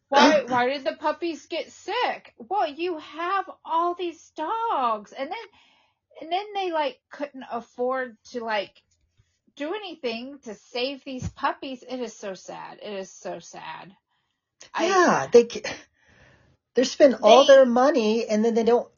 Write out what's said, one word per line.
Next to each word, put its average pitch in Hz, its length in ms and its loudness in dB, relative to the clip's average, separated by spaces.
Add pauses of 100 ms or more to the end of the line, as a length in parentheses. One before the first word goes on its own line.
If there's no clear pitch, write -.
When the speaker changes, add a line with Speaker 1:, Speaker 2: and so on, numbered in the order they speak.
Speaker 1:
why, 285 360 6
Speaker 2:
<clears throat> 233 40 -12
Speaker 1:
why 247 200 0
did 277 160 -6
the 320 100 -4
puppies 311 520 -6
get 320 260 -10
sick? 381 680 -6
Well, 349 320 -4
you 330 280 -6
have 320 520 -6 (140)
all 339 300 -2
these 339 420 -12
dogs. 311 760 -4
And 277 180 -10
then, 403 80 -10 (840)
and 320 100 -14
then 392 220 -4
they, 381 180 -4
like, 302 260 -4 (120)
couldn't 262 400 -12
afford 247 680 -6 (140)
to, 240 140 -10
like, 214 280 -6 (840)
do 302 180 -6
anything 285 720 -10
to 220 100 -14
save 262 500 -8
these 254 260 -10
puppies. 277 560 -6
It 254 140 -10
is 220 140 -10
so 196 200 -12
sad. 165 480 -16
It 208 100 -14
is 190 180 -12
so 175 280 -14
sad. 165 560 -18 (800)
I 330 120 -2
Speaker 2:
Yeah, 294 440 2
they 240 140 8
ca-, - 180 -10 (1120)
they 254 100 4
spend 262 380 4
all 240 240 8
Speaker 1:
They 277 80 10
Speaker 2:
their 269 120 10
money, 233 600 2
and 214 180 0
then 226 100 0
they 226 100 0
don't 233 340 2